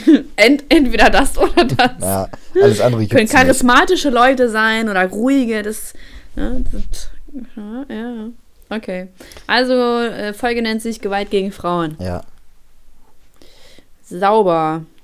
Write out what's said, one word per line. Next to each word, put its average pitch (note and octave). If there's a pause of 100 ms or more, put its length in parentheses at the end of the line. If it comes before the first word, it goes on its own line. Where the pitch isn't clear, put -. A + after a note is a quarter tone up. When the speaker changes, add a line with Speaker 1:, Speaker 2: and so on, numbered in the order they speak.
Speaker 1:
<laughs> -
Ent-, B3
entweder B3
das A#3
oder E4+
das. B3 (100)
Speaker 2:
Ja, F#2+ (260)
alles F#4
andere A#2
Speaker 1:
Können G#2
Speaker 2:
gibt's A3
nicht. C4
Speaker 1:
charismatische C#4+
Leute B3
sein A3
oder F#3+
ruhige, A3+
das, G#3+ (420)
ne, -
das, - (460)
ja, A3 (100)
ja. A3+ (420)
Okay. F#3+ (380)
Also, B3+
äh, A#3
Folge A#3
nennt A3
sich A3+
Gewalt G3+
gegen G3
Frauen. E3+
Speaker 2:
Ja. F2+ (1800)
Speaker 1:
Sauber. F3 (200)